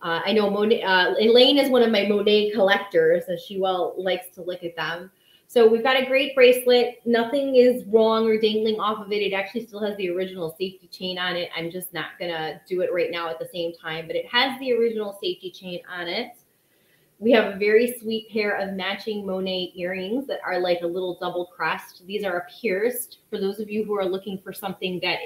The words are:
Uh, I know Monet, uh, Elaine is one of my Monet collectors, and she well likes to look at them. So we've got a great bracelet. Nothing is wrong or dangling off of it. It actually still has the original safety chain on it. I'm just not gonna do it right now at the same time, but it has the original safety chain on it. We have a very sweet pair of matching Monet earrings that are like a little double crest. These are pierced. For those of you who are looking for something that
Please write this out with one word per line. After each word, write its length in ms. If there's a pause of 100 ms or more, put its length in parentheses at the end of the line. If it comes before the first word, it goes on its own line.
Uh, 220
I 80
know 160
Monet, 340
uh, 340
Elaine 400
is 120
one 140
of 80
my 140
Monet 460
collectors, 760
and 100
she 180
well 400
likes 380
to 60
look 240
at 100
them. 360 (360)
So 200
we've 160
got 180
a 40
great 280
bracelet. 720
Nothing 520
is 320
wrong 380
or 140
dangling 400
off 260
of 60
it. 100
It 120
actually 320
still 160
has 160
the 120
original 480
safety 320
chain 300
on 160
it. 180
I'm 160
just 240
not 240
gonna 520
do 140
it 100
right 180
now 160
at 100
the 160
same 200
time, 340
but 80
it 120
has 340
the 100
original 500
safety 300
chain 300 (120)
on 140
it. 300 (840)
We 140
have 200
a 40
very 420
sweet 300
pair 260
of 200
matching 500
Monet 500
earrings 520
that 180
are 120
like 260
a 40
little 320
double 280
crest. 600
These 160
are 240 (140)
pierced. 560 (120)
For 80
those 220
of 100
you 140
who 160
are 60
looking 320
for 160
something 500
that 220